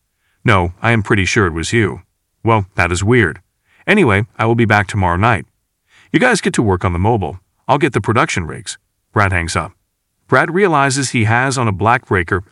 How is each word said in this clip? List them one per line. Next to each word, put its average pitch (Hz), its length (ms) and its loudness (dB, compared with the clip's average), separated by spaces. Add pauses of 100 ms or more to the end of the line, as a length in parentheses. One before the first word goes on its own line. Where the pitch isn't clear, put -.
(440)
"No, 90 360 2
I 117 120 0
am 113 100 2
pretty 101 220 0
sure 98 220 2
it 82 60 -2
was 80 200 -6
you." 95 300 -2 (420)
"Well, 107 220 2 (100)
that 87 160 0
is 90 100 -4
weird. 107 380 2 (460)
Anyway, 123 400 2 (120)
I 113 60 -2
will 117 100 2
be 117 100 2
back 104 220 2
tomorrow 90 300 -2
night. 101 300 0 (640)
You 156 80 2
guys 240 200 2
get 190 140 -4
to 143 80 0
work 95 220 0
on 92 80 0
the 85 60 -2
mobile. 95 420 -2 (260)
I'll 135 120 0
get 147 160 0
the - 60 0
production 110 460 -2
rigs." 67 320 -14 (340)
Brad 101 200 0
hangs 85 240 -2
up. 80 160 -6 (560)
Brad 151 260 2
realizes 139 560 0
he 117 140 0
has 120 340 0
on 117 100 -2
a 101 40 -2
black 110 340 0
breaker 92 460 -2